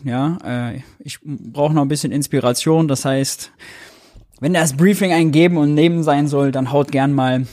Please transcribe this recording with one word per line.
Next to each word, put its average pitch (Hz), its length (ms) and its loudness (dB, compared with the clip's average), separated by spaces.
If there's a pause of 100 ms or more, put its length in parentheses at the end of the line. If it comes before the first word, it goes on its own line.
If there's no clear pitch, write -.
ja. 139 400 -4
Äh, 123 380 -8 (180)
ich - 240 -16
brauche 147 500 -4
noch 151 80 4
ein 139 60 0
bisschen 143 240 -4
Inspiration, 143 760 0
das 135 180 -2
heißt, 135 460 -4 (880)
wenn 165 160 -2
das 156 220 0
Briefing 190 360 4
ein 160 180 2
Geben 170 260 4
und 147 180 2
Nehmen 170 280 2
sein 147 240 2
soll, 143 240 0
dann 131 220 -4
haut 143 180 0
gern 139 220 0
mal, 131 400 0